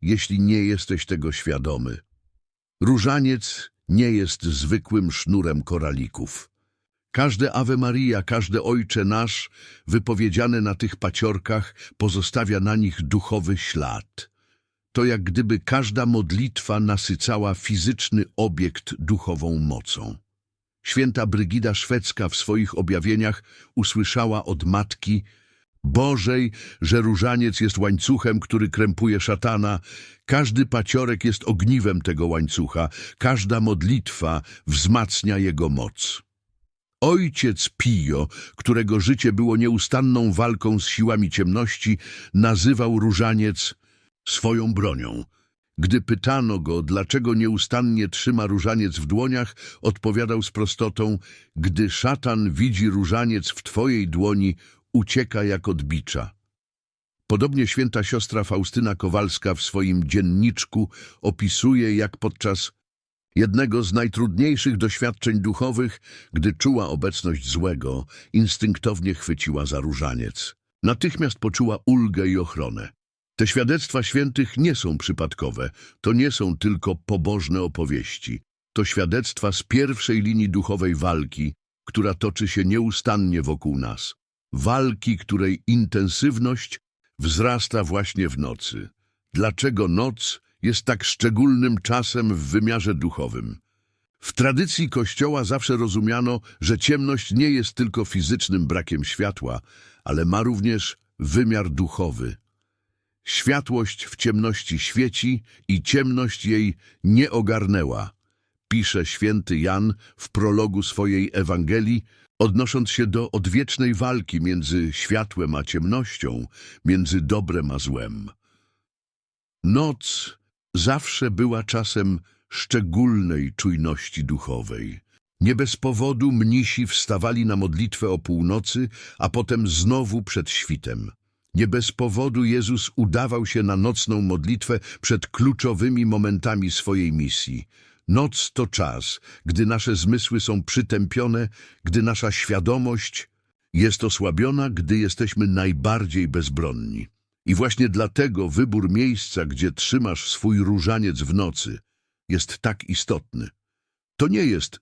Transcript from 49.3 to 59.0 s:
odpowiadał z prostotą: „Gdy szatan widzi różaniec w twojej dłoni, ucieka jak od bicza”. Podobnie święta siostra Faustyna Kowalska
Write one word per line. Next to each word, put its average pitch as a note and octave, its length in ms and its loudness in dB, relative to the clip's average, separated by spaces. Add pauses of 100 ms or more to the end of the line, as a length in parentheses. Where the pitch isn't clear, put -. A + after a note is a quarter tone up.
odpowiadał A2+ 600 0
z - 100 -6
prostotą: G#2+ 680 -2 (360)
„Gdy F2+ 340 2
szatan A#2+ 640 0
widzi G#2+ 360 2
różaniec G2+ 600 0
w - 140 -12
twojej A2+ 440 0
dłoni, G2 480 2 (380)
ucieka A2+ 500 2
jak G2 240 -2
od D#2+ 160 -2
bicza”. C#2 480 -6 (960)
Podobnie B2+ 400 2
święta A#2+ 360 -2
siostra G#2+ 400 -2
Faustyna G2+ 520 -2
Kowalska F#2+ 600 -2